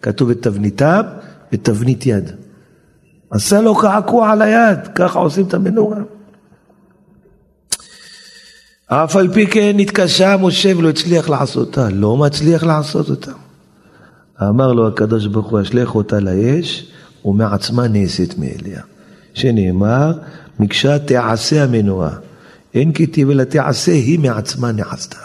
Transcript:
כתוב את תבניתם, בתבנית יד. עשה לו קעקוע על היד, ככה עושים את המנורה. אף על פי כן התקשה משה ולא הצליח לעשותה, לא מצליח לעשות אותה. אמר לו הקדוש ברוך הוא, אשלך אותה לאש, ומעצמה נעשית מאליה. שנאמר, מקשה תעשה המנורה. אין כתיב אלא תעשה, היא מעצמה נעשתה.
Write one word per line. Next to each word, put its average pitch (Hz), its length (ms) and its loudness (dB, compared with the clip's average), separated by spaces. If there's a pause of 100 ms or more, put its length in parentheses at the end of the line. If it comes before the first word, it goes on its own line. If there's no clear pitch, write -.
כתוב 117 280 0
את 117 120 0
תבניתם, 113 600 0 (500)
בתבנית 120 540 -2
יד. 101 260 -2 (960)
עשה 202 320 0
לו 220 140 4
קעקוע 214 560 2
על 214 100 2
היד, 214 540 2
ככה 180 240 0
עושים 175 260 0
את 185 80 -4
המנורה. 208 440 0 (3000)
אף 151 280 0
על 185 180 2
פי 214 140 4
כן 208 320 2
התקשה 196 580 2
משה 190 400 2
ולא 160 120 2
הצליח 160 400 0
לעשותה, 127 600 -2
לא 104 280 0
מצליח 151 460 2
לעשות 151 460 -2
אותה. - 220 -6 (1080)
אמר 120 320 2
לו 113 140 2
הקדוש 107 400 0
ברוך 104 200 -4
הוא, 110 140 0
אשלך 120 340 -2
אותה 104 240 0
לאש, 107 720 -2 (340)
ומעצמה 107 640 0
נעשית 92 500 -2
מאליה. 82 440 -10 (520)
שנאמר, 113 800 0 (480)
מקשה 135 400 0
תעשה 123 640 0
המנורה. 101 520 0 (580)
אין 147 200 2
כתיב 143 360 0
אלא 135 140 2
תעשה, 147 480 0
היא 151 280 2
מעצמה 120 520 -2
נעשתה. - 540 -8